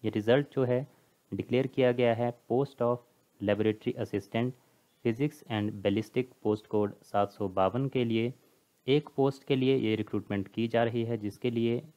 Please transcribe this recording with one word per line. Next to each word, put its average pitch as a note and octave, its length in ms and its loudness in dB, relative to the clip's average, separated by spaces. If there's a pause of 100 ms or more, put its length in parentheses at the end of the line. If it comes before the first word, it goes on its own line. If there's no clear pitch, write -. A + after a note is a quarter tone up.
ये G#2+ 80 -2
result A#2 440 2
जो C3+ 80 2
है B2 160 2 (520)
declare A#2+ 380 -2
किया B2 220 2
गया A#2+ 240 2
है A#2+ 180 -2 (180)
post B2 340 -2
of A#2+ 120 0 (440)
laboratory G#2 560 0
assistant A#2 560 -4 (520)
physics B2 440 -2
and G#2+ 340 -2
ballistic A2 480 -2 (140)
post G#2+ 260 -2
code G#2 320 0
सात G2+ 280 -2
सौ G2+ 200 -6
बावन F#2+ 380 0
के B2 160 0
लिए। A2+ 280 0 (540)
एक D3 300 2
post C3+ 260 0
के C#3 120 0
लिए C3 220 2
ये A2 200 0
recruitment G#2 500 -4
की A2+ 200 -4
जा A#2 160 2
रही A#2 200 -2
है, A#2 160 -4
जिसके G#2 320 -6
लिए A#2 260 0 (200)